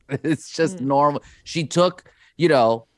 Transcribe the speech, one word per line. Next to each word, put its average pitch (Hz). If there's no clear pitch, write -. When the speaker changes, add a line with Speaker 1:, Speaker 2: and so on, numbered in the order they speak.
Speaker 1:
It's 147
just 165
Speaker 2:
Mm. 165
Speaker 1:
normal." 139
She 165
took, 180
you 165
know, 113